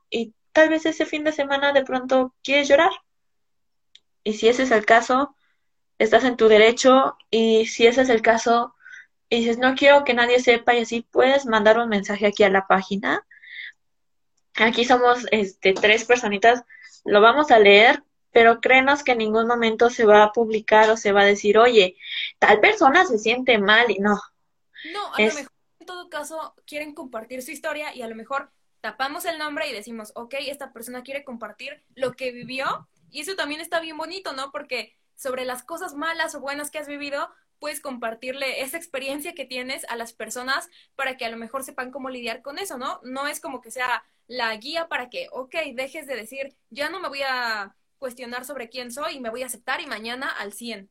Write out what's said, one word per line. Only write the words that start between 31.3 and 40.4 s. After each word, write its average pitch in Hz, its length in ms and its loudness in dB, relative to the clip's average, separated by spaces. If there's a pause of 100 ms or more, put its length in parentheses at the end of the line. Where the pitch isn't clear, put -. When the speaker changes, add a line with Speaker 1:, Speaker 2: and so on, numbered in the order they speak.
Speaker 2:
lo 254 200 -6
que 254 180 -8
vivió", 254 560 -8 (220)
y 277 100 -16
eso 381 160 -10
también 302 240 -8
está 339 200 -6
bien 320 160 -14
bonito, 330 380 -10
¿no? 262 180 -10
Porque 254 440 -12 (200)
sobre 254 280 -8
las 254 180 -10
cosas 330 320 -12
malas 320 400 -6
o 285 60 -14
buenas 285 300 -10
que 311 80 -12
has 294 100 -12
vivido, 285 420 -10 (280)
puedes 294 220 -12
compartirle 254 840 -10
esa 269 140 -10
experiencia 294 580 -10
que 269 120 -14
tienes 254 420 -10
a 240 80 -10
las 233 160 -12
personas 247 560 -8 (280)